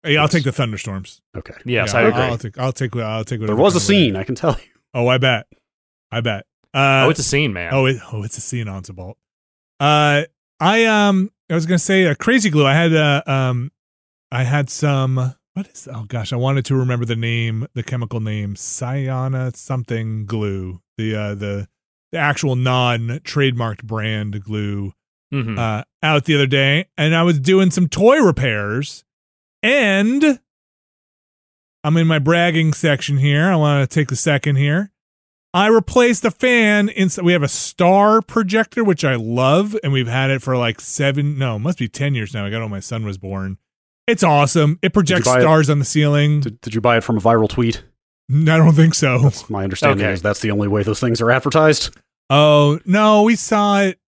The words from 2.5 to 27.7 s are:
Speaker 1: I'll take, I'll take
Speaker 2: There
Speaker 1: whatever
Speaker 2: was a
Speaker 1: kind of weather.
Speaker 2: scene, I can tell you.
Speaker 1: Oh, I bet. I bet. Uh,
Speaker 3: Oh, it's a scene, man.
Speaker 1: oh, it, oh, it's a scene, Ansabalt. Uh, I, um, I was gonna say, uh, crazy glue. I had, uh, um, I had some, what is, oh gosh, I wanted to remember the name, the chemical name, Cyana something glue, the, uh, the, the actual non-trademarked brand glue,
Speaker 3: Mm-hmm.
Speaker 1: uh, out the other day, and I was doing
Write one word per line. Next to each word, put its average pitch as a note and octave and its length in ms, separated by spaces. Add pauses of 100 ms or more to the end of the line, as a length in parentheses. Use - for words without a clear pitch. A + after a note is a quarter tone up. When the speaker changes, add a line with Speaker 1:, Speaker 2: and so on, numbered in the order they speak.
Speaker 1:
I'll B2+ 140
take, A#2+ 240
I'll A2 280
take A#2+ 160
Speaker 2:
There G#2+ 80
Speaker 1:
whatever G#2+ 140
Speaker 2:
was F#3 140
a - 20
Speaker 1:
kind - 60
of - 40
weather. G3 180
Speaker 2:
scene, G2 100
I F#2+ 80
can C3 100
tell D3+ 260
you. - 100 (240)
Speaker 1:
Oh, A#2+ 120
I B2+ 120
bet. B2 280 (640)
I A#2 100
bet. A2 260 (280)
Uh, C3+ 320
Speaker 3:
Oh, D3+ 40
it's D#3 100
a C#3 40
scene, C#3 280
man. F2 220
Speaker 1:
oh, C3+ 120
it, C3 120 (140)
oh, G#2+ 120
it's A2+ 140
a - 20
scene, A#2+ 260
Ansabalt. F#2 480 (640)
Uh, D3 440 (360)
I, G#3 280
um, G#3 440 (180)
I E3 60
was D#3+ 120
gonna F3+ 120
say, F#3+ 280
uh, C#3+ 100
crazy A3+ 340
glue. D3 160
I C3+ 80
had, E3 180
uh, D3+ 340
um, C3 440 (600)
I B2 120
had C#3 240
some, C3 680 (200)
what G3 140
is, - 240
oh A2+ 140
gosh, A2+ 260
I B2+ 40
wanted C3 300
to C#3 100
remember B2 300
the A#2 100
name, A#2 580
the A#2+ 80
chemical A#2 380
name, G#2+ 360
Cyana C3 1000
something A2+ 680
glue, G2 540 (180)
the, A2 180
uh, G#2 180
the, G2+ 320 (460)
the E3 60
actual C#3+ 380
non-trademarked B2 1300
brand G#2+ 600
glue, G2+ 480 (400)
Speaker 3:
Mm-hmm. A#2 260
Speaker 1:
uh, A2 240 (200)
out D3+ 240
the D#3 80
other C#3+ 120
day, C#3 400 (120)
and D#3+ 160
I E3 80
was E3+ 180
doing F#3 300